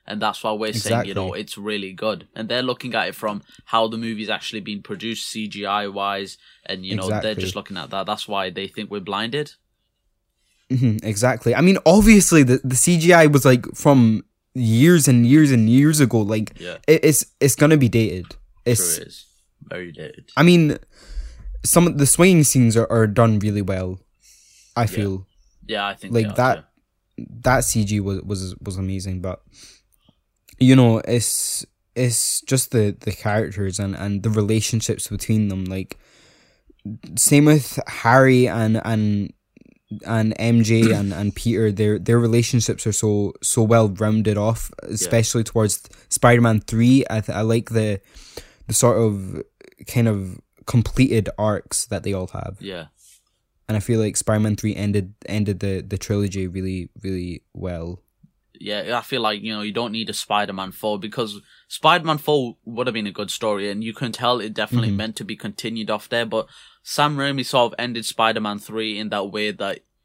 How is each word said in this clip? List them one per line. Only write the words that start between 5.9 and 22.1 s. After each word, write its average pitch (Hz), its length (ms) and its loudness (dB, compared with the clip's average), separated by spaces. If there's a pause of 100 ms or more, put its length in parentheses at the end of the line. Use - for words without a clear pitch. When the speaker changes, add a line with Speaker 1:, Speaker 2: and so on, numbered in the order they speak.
Speaker 1:
and, 92 220 -10
you 101 100 -6
know, 95 140 -4
they're 107 80 -2
Speaker 2:
Exactly. 104 260 -4
Speaker 1:
just 92 120 -6
looking 98 220 -12
at 69 120 -12
that. 95 160 -6
That's 104 220 -6
why 98 240 -4
they 98 160 -10
think 104 240 -12
we're 104 80 -8
blinded. 113 540 -6 (1160)
Speaker 2:
Mm-hmm, 120 340 0
exactly. 117 500 0
I 135 60 2
mean, 185 240 6
obviously, 190 580 8
the, 127 200 2
the 131 120 -2
C 170 220 2
G 170 160 6
I 165 140 10
was, 143 180 4
like, 127 200 4 (100)
from 120 480 4 (300)
years 131 540 4
and 120 180 6
years 143 260 6
and 110 180 4
years 147 300 6
ago. 117 200 4
Like, 107 400 -2
Speaker 1:
Yeah. 87 180 -12 (100)
Speaker 2:
it, 156 180 6
it's, 151 200 2 (140)
it's 135 160 2
gonna 156 220 6
be 135 120 4
dated. 92 360 -2 (400)
It's 92 300 0
Speaker 1:
True, - 80 -10
it - 40 -20
is. - 180 -20 (360)
Very 90 300 -12
dated. - 440 -18
Speaker 2:
I 143 80 4
mean, 170 340 6 (840)
some 175 240 4
of 143 100 -2
the 143 80 4
swinging 175 380 6